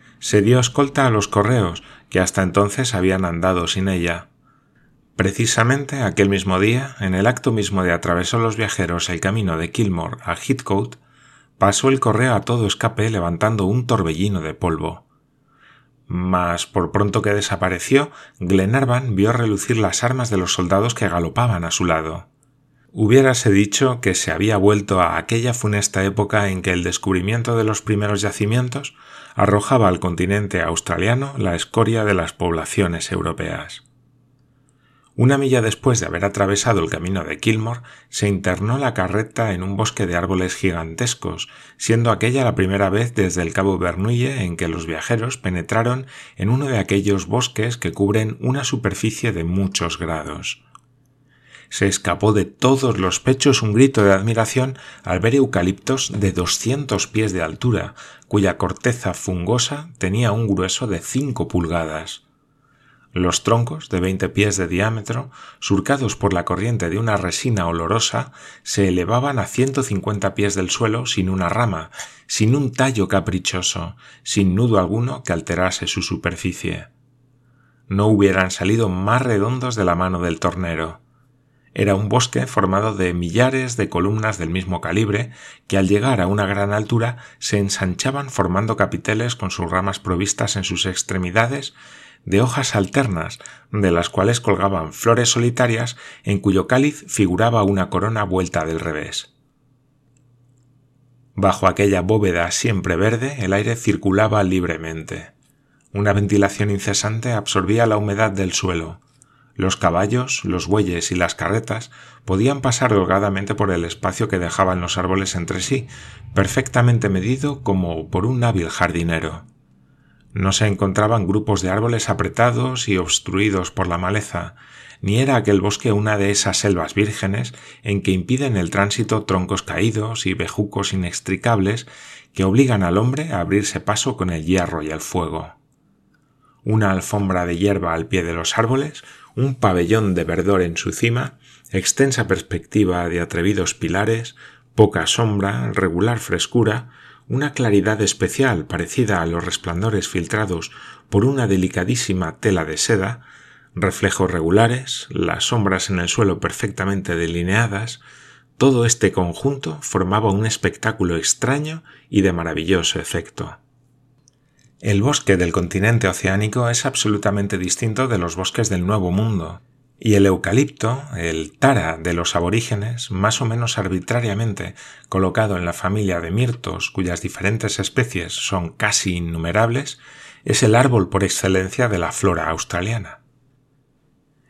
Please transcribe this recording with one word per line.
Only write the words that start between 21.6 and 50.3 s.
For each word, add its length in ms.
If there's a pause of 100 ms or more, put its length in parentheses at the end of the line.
a 60
su 160
lado. 420 (640)
Hubiérase 580
dicho 520
que 120
se 160
había 280
vuelto 420
a 160
aquella 380
funesta 500
época 460
en 100
que 120
el 100
descubrimiento 760
de 80
los 160
primeros 400
yacimientos 760 (400)
arrojaba 540
al 120
continente 600
australiano 800
la 160
escoria 500
de 80
las 220
poblaciones 760
europeas. 720 (1300)
Una 220
milla 240
después 400
de 60
haber 180
atravesado 560
el 80
camino 340
de 140
Kilmore, 460 (260)
se 200
internó 500
la 160
carreta 580
en 100
un 140
bosque 300
de 100
árboles 380
gigantescos, 960 (260)
siendo 340
aquella 340
la 100
primera 340
vez 260
desde 280
el 100
cabo 240
Bernuille 640
en 140
que 120
los 180
viajeros 500
penetraron 720 (300)
en 120
uno 160
de 140
aquellos 480
bosques 500
que 160
cubren 480
una 240
superficie 680
de 120
muchos 540
grados. 640 (1040)